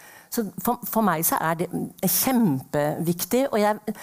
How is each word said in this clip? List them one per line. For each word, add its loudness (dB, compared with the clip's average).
Så -4
for, 0
for -2
meg 2
så 2
er 0
det -2
kjempeviktig, 0
og 0
jeg, 2